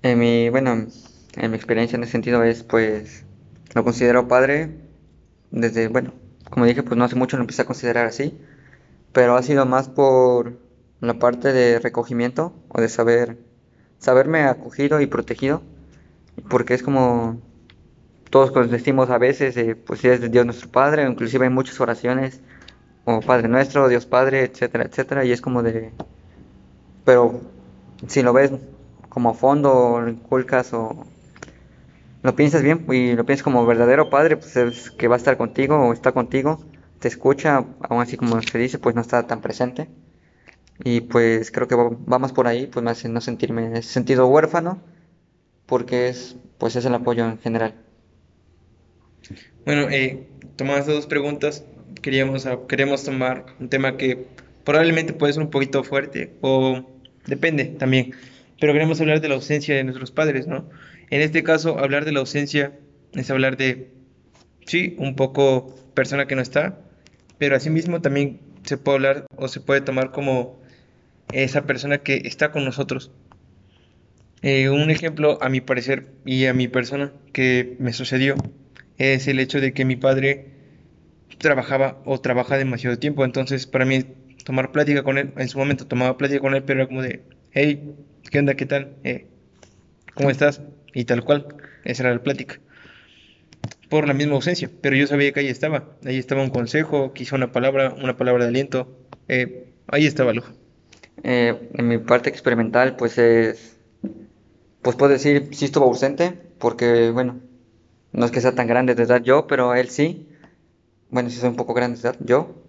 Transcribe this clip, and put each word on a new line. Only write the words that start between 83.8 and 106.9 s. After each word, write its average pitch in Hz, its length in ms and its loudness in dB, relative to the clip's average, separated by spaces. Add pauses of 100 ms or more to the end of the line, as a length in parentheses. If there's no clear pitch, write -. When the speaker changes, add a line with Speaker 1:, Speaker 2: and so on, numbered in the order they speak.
Speaker 2:
mí 131 180 0 (420)
tomar 131 260 -4
plática 147 320 2
con 139 140 -2
él, 139 200 -4
en 127 120 -4
su - 80 -10
momento 135 300 -2
tomaba 127 300 -2
plática 139 220 0
con 135 160 -2
él, 135 80 -2
pero 135 180 -2
era 131 60 0
como 131 140 -8
de, 127 220 -10 (280)
"Hey, 143 440 -2 (360)
¿qué 143 80 0
onda? 139 160 2
¿Qué 135 100 -6
tal? 139 380 -6
Eh, 127 240 -8 (880)
¿cómo 139 140 0
estás?", 139 320 0 (320)
y 123 120 -4
tal 117 180 0
cual, 143 220 2 (380)
esa 123 200 -6
era 123 100 2
la 120 100 -4
plática, - 360 -6 (1300)
por 151 180 2
la 139 60 0
misma 147 220 0
ausencia, 139 340 -2 (120)
pero 135 140 2
yo 139 120 4
sabía 143 260 2
que 143 80 -2
ahí 139 60 -2
estaba, 135 580 -6
ahí 131 120 -4
estaba 135 260 -2
un 131 60 -2
consejo, 131 640 -2
quizá 131 220 -10
una 127 160 -2
palabra, 135 500 0
una 127 160 -4
palabra 123 280 2
de 117 40 0
aliento, 131 380 -2 (400)
eh, - 460 -4 (140)
ahí 151 180 2
estaba 131 280 0
Lujo. 117 200 -8 (720)
Speaker 1:
Eh, 120 500 0
en 120 140 -2
mi 117 100 0
parte 120 320 2
experimental, 120 640 0
pues, 120 220 -2
es, 113 600 2 (1040)
pues, 123 140 -2
puedo 139 160 4
decir, 143 400 2
sí - 140 -4
estuvo 139 200 2
ausente, 143 460 0 (280)
porque, 117 520 2